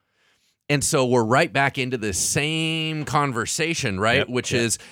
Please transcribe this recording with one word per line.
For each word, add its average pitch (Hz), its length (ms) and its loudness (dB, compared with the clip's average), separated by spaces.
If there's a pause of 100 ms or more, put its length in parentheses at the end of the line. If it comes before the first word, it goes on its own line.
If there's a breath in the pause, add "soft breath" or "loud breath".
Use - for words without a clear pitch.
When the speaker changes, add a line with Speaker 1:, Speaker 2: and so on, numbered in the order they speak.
(680)
Speaker 1:
And 143 140 2
so 135 220 2
we're 123 200 4
right 135 260 2
back 139 260 0
into 127 200 -2
this 101 200 -4
same 160 880 -2
conversation, 139 960 -2
right? 117 200 4
Speaker 2:
Yep, - 100 -2
Speaker 1:
Which 123 240 -4
Speaker 2:
yep. 120 80 2
Speaker 1:
is 117 160 0 (140 loud breath)